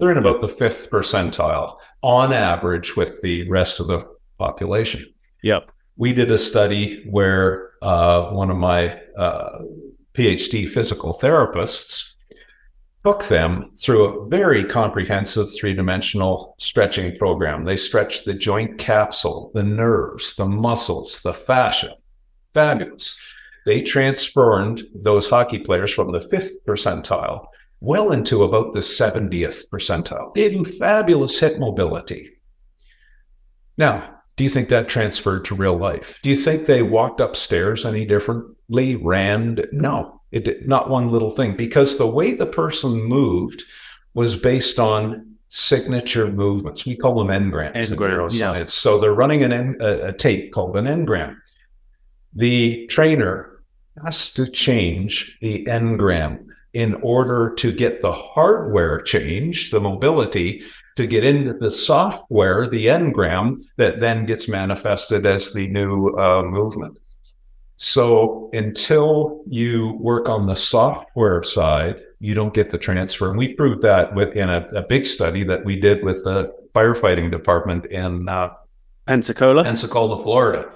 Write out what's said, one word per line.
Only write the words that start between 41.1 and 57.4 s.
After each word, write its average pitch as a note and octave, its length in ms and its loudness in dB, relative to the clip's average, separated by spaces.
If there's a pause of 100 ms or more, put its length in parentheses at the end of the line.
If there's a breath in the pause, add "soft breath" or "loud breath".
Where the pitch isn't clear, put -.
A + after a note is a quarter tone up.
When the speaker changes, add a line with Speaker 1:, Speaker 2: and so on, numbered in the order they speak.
Speaker 1:
little A2 200 0
thing, G#2+ 260 -2
because C#3 400 2
the A#2 100 2
way D#3+ 280 0
the - 100 -4
person C#3 580 -4
moved A2+ 600 0 (500 loud breath)
was A#2 240 0
based B2+ 420 0
on A2 580 -2 (120)
signature - 840 -2
movements. G2+ 540 -4
We B2 120 -6
call A#2 280 0
them F#2+ 40 0
engrams F#2+ 460 -2
in A2+ 220 -4
Speaker 2:
Engram, F#2 420 0
yeah. G#2 140 -2
Speaker 1:
neuroscience. F2 180 -6
So G#2 300 2
they're G#2 140 4
running C#3 280 4
an B2 120 2
en-, B2+ 260 -2
a, G#2 280 0
a G2 40 -6
tape G2 400 0
called F#2 240 -4
an G#2 80 0
engram. B2 520 -2 (1000 soft breath)
The A#2+ 540 2
trainer D3+ 760 0 (420)
has - 300 -4
to C3 120 -2
change G2+ 960 -2
the G#2+ 240 -6
engram G#2 800 0 (300 soft breath)
in A#2 220 0
order A#2+ 580 2